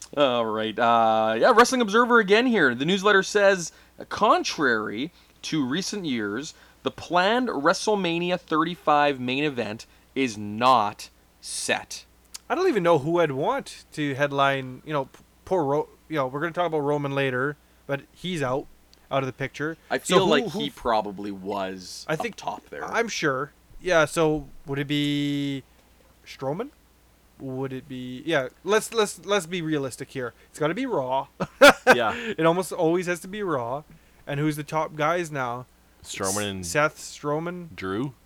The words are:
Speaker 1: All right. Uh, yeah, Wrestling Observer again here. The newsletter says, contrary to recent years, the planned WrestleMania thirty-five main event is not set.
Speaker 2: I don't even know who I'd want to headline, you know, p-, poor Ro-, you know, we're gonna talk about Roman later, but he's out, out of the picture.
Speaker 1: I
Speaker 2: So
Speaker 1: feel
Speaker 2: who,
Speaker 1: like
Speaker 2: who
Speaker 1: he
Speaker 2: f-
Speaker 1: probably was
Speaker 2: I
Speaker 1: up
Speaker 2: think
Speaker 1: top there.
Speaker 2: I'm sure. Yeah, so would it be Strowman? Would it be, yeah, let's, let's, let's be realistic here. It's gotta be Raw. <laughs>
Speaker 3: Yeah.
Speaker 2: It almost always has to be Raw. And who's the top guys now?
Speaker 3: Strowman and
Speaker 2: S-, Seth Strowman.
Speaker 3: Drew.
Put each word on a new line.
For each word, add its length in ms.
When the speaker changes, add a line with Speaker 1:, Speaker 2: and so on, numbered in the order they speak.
Speaker 1:
All 300
right. 320
Uh, 600
yeah, 160
Wrestling 260
Observer 380
again 280
here. 280
The 100
newsletter 380
says, 500
contrary 1040
to 220
recent 420
years, 480
the 80
planned 580
WrestleMania 920
thirty-five 840
main 240
event 420
is 240
not 720
set. 640
Speaker 2:
I 60
don't 140
even 140
know 160
who 220
I'd 120
want 600
to 220
headline, 720
you 60
know, 140
p-, 120
poor 200
Ro-, 240
you 80
know, 120
we're 120
gonna 120
talk 140
about 140
Roman 320
later, 440
but 160
he's 300
out, 240
out 120
of 40
the 60
picture. 440
Speaker 1:
I 80
Speaker 2:
So 60
Speaker 1:
feel 100
Speaker 2:
who, 40
Speaker 1:
like 200
Speaker 2:
who 100
Speaker 1:
he 60
Speaker 2:
f- 100
Speaker 1:
probably 560
was 760
Speaker 2:
I 60
Speaker 1:
up 60
Speaker 2:
think 160
Speaker 1:
top 320
there. 160
Speaker 2:
I'm 240
sure. 440
Yeah, 240
so 420
would 120
it 80
be 760
Strowman? 440
Would 360
it 140
be, 360
yeah, 240
let's, 300
let's, 320
let's 180
be 160
realistic 520
here. 200
It's 100
gotta 160
be 120
Raw. 460
<laughs> 340
Speaker 3:
Yeah. 220
Speaker 2:
It 300
almost 260
always 340
has 140
to 80
be 140
Raw. 400
And 140
who's 160
the 80
top 320
guys 340
now? 360
Speaker 3:
Strowman 480
and 100
Speaker 2:
S-, 80
Seth 300
Strowman. 760
Speaker 3:
Drew. 380